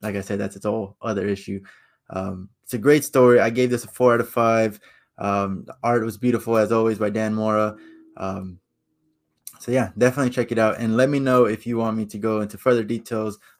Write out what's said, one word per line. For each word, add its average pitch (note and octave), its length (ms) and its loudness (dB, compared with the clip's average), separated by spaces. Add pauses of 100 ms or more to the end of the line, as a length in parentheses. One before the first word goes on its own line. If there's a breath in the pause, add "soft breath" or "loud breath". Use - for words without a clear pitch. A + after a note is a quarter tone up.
like G#2 120 -6
I G2+ 60 -4
said, G2 180 -6
that's G2+ 180 -6
its G2 100 -12
whole G#2 340 -4
other G2+ 260 -4
issue. G2 360 -6 (480 loud breath)
Um, F#2+ 400 -8 (140)
it's - 100 -8
a A#2+ 40 -4
great C#3+ 260 4
story. B2 360 6
I G#2+ 80 2
gave B2 220 0
this A#2+ 140 -2
a - 40 -18
four B2+ 240 2
out A#2 80 2
of A#2 80 -6
five. A2+ 500 0 (380 soft breath)
Um, G2+ 500 -4
the - 160 -18
art A#2 220 0
was G#2+ 140 -8
beautiful, A#2 400 0
as G#2+ 120 2
always, A2+ 280 2
by G#2+ 100 0
Dan G#2+ 260 -2
Mora. G#2+ 420 0 (420 loud breath)
Um, F#2+ 420 -10 (1040)
so A#2+ 80 -4
yeah, A#2+ 240 0
definitely B2+ 320 2
check B2 240 -4
it A2 60 0
out. A2 200 2
And A2 160 -2
let B2+ 140 4
me C#3+ 100 -2
know B2+ 280 4
if A2 200 -4
you A#2+ 120 -2
want A2+ 180 -2
me A2 80 -4
to G#2 140 -10
go G#2+ 240 -2
into G#2 160 -8
further A#2+ 260 2
details A2 540 -6 (220 soft breath)